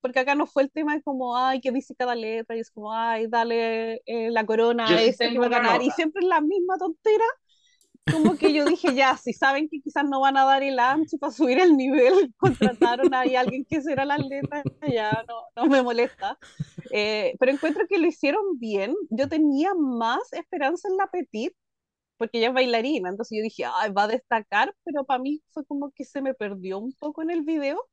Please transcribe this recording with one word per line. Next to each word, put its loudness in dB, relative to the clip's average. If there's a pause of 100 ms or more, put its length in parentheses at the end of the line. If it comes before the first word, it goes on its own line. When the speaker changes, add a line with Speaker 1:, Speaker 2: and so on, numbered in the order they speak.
Speaker 1:
Porque -2
acá 0
no 0
fue 2
el 0
tema -2
de -6
como, -4
ay, 0
¿qué -4
dice -6
cada -2
letra? -6
Y -4
es -12
como, -12
ay, -2
dale, -2
eh, -4
la 2
corona 2
Speaker 2:
Yo 6
Speaker 1:
a 4
Speaker 2:
sí 4
Speaker 1:
este -2
que -2
Speaker 2:
tengo 0
Speaker 1:
va 4
a 0
Speaker 2:
una 2
Speaker 1:
ganar. 2
Y 0
Speaker 2:
nota. 0
Speaker 1:
siempre -2
es 2
la 2
misma 0
tontera. 0 (880)
Como 4
que 4
yo 2
dije, 2
ya, 4
si -8
saben 0
que -10
quizás -4
no -2
van 4
a 6
dar 4
el -2
ancho 0
para -4
subir 2
el 8
nivel, 4
<laughs> -20
contrataron 2
ahí 2
a 4
alguien -2
que -2
será -2
la 0
letra, -6 (280)
ya -2
no, -12 (200)
no 2
me 6
molesta. -2 (500)
Eh, -2
pero 4
encuentro 0
que 0
lo 4
hicieron -2
bien. -4 (160)
Yo -2
tenía 2
más -2
esperanza -4
en -2
la 0
Petit, -6 (640)
porque -4
ella 2
es -2
bailarina, 0
entonces -8
yo -4
dije, -6
ay, -2
va 2
a 0
destacar, -2
pero -6
para -2
mí -6
fue -12
como -8
que -14
se -10
me -4
perdió -8
un -10
poco -10
en -4
el -4
video -4